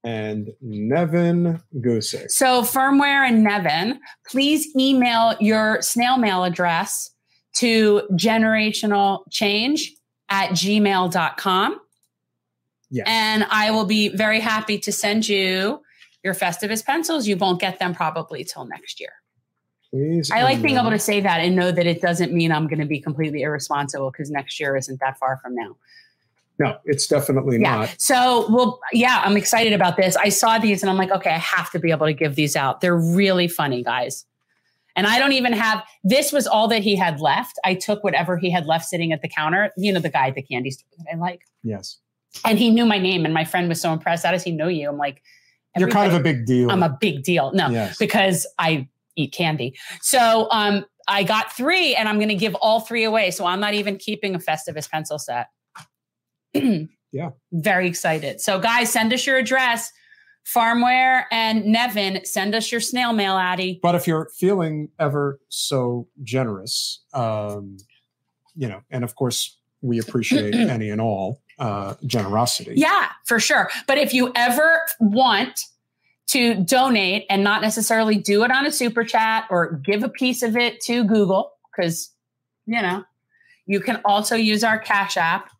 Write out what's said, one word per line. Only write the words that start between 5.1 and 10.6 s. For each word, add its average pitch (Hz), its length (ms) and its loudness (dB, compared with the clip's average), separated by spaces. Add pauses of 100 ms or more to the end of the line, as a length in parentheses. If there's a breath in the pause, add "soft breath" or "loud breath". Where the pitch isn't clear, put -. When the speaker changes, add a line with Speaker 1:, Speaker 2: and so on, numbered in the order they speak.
Speaker 2:
your 214 420 2
snail 247 360 2
mail 190 260 2
address 175 680 -2 (460)
to 220 460 4 (100)
generational 214 1040 2 (100)
change 226 640 -2 (380)
at 196 220 0
gmail 190 600 2